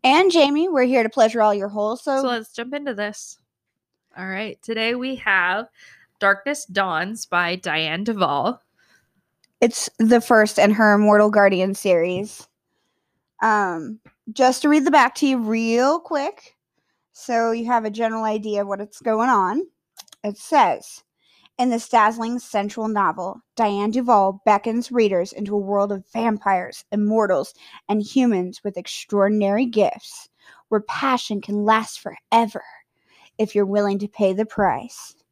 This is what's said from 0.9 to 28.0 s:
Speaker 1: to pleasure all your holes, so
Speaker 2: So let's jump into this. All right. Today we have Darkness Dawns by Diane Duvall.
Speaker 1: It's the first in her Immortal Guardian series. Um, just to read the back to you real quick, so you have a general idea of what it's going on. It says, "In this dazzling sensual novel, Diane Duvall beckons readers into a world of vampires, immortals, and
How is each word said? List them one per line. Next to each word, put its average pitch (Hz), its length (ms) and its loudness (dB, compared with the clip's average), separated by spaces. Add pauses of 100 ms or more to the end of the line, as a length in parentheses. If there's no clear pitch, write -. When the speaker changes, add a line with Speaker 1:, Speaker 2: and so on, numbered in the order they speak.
Speaker 1:
to 220 60 0
pleasure 226 340 2
all 214 120 4
your 202 140 -4
holes, 214 340 -4
so 269 200 -2
Speaker 2:
So 262 60 -2
let's 226 240 -6
jump 247 220 -10
into 285 200 -8
this. 208 440 -10 (800)
All 185 100 -12
right. 196 360 -10
Today 226 320 -4
we 254 220 -6
have 190 500 0 (520)
Darkness 202 480 0
Dawns 190 600 -4
by 175 300 -2
Diane 160 480 -4
Duvall. 185 560 -2 (1000)
Speaker 1:
It's - 280 0 (100)
the 226 220 4
first 220 380 2
in 202 140 4
her 208 220 6
Immortal 208 360 4
Guardian 196 440 2
series. 180 720 -2 (960)
Um, 202 580 -2 (320)
just 254 300 2
to 302 60 2
read 294 160 4
the 285 60 2
back 269 260 4
to 294 100 0
you 262 120 0
real 233 640 0
quick, 320 560 -8 (560)
so 233 400 -2
you 233 140 -4
have 233 180 0
a 214 60 -4
general 220 340 -4
idea 214 380 -4
of 202 60 -6
what 196 120 -6
it's - 200 -16
going 220 300 0
on. 214 320 2 (600)
It 208 140 -8
says, - 680 0 (560)
"In 254 120 0
this 233 180 -4
dazzling 226 500 0
sensual 214 500 -6
novel, 190 520 -4 (160)
Diane 208 340 0
Duvall 214 540 2
beckons 220 480 0
readers 196 400 0
into 202 220 -8
a 208 40 0
world 202 340 -2
of 190 200 -10
vampires, 208 800 -4
immortals, 208 640 0 (340)
and 208 140 -2